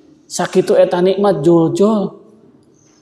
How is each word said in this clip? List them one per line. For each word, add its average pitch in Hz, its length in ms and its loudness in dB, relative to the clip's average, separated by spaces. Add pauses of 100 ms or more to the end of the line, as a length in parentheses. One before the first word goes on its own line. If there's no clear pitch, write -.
(260)
sakitu - 480 -2
eta 180 280 2
nikmat 190 400 0
jol-jol. 175 760 0 (840)